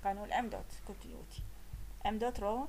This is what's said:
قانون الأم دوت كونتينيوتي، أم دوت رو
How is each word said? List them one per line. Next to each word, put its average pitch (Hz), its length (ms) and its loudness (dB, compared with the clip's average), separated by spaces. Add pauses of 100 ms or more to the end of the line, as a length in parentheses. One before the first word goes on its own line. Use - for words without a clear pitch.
قانون 202 200 2
الأم 233 240 4
دوت - 380 -4
كونتينيوتي، - 560 -6 (640)
أم 214 120 4
دوت 240 220 2
رو 226 280 2